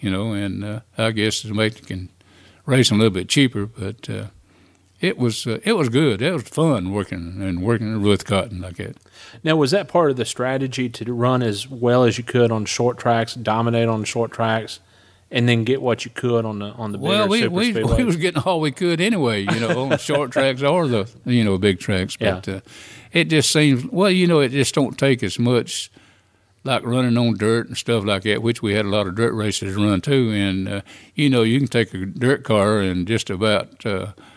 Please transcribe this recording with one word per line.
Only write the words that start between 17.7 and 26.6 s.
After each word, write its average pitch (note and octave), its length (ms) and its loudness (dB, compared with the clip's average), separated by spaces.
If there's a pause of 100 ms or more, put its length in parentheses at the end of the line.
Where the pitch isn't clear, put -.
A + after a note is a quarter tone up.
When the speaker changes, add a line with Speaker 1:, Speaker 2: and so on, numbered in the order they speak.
Speaker 2:
speedways? D3+ 260 0
Speaker 1:
we B3+ 60 2
was F#3+ 120 2
getting E3 260 0
all F3 180 0
we D#3 100 0
could E3+ 300 -2
anyway, D#3+ 420 2
you G2+ 180 0
know, A#2 220 0
on C#3 60 -4
the C#3+ 80 0
short C#3+ 340 -2
Speaker 2:
<laughs> - 20 -14
Speaker 1:
tracks C3+ 300 0
or D#3+ 240 2
the, A2+ 220 0 (160)
you A#2+ 180 2
know, G2+ 160 2
big F#2+ 220 2
tracks. G2 400 -2
Speaker 2:
Yeah. G2+ 140 0
Speaker 1:
But, F#2 140 -10
uh, F#2+ 120 -8 (520)
it E3+ 120 2
just D#3 280 2
seems, C#3+ 340 4
well, F#3+ 240 2
you F#3 180 2
know, E3 120 4
it C3+ 100 2
just C3+ 240 0
don't C#3 220 0
take C3 280 2
as F#2+ 140 -6
much A#2+ 520 0 (760)